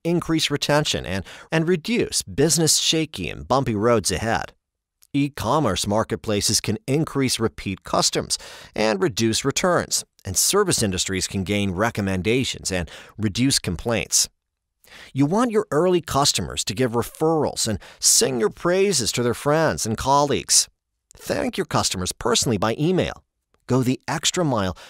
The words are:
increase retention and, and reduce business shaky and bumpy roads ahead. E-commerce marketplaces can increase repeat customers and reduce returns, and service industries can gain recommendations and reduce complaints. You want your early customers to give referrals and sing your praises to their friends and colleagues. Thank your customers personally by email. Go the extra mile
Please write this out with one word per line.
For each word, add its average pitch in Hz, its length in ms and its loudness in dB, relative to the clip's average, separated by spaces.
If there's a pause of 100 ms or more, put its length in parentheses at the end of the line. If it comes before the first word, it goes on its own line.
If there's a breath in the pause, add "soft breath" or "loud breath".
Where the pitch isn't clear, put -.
increase 165 480 0
retention 147 560 0
and, 92 180 -4 (280 loud breath)
and 160 160 0
reduce 185 540 0
business 156 560 2
shaky 147 520 -2
and 52 160 -10
bumpy 127 280 2
roads 107 360 4
ahead. 95 420 -2 (600)
E-commerce 139 760 0
marketplaces 104 720 0
can 107 160 -2 (120)
increase 139 500 0
repeat 104 460 -4
customers - 520 0 (380 loud breath)
and 196 260 0
reduce 113 440 0
returns, 139 600 0 (200)
and 95 120 -4
service 185 460 2
industries 92 460 -2
can 98 160 -2
gain 101 260 0
recommendations 98 1000 -2
and 87 180 -2 (260 loud breath)
reduce 117 440 0
complaints. 101 680 -2 (840 loud breath)
You 135 120 2
want 214 280 0
your 208 180 0
early 175 300 2
customers 101 640 0
to 101 100 -6
give 117 180 0
referrals 139 760 0
and 104 100 -2 (220 loud breath)
sing - 400 2
your 208 100 2
praises 180 640 0
to 123 100 0
their 120 120 2
friends 147 520 0
and 110 100 -2
colleagues. 139 720 2 (480)
Thank - 400 -4
your 196 100 -4
customers - 460 -2
personally 113 460 0
by 107 180 0
email. 165 460 0 (440)
Go 127 160 2
the 127 240 0
extra - 380 -2
mile 104 320 0 (140 loud breath)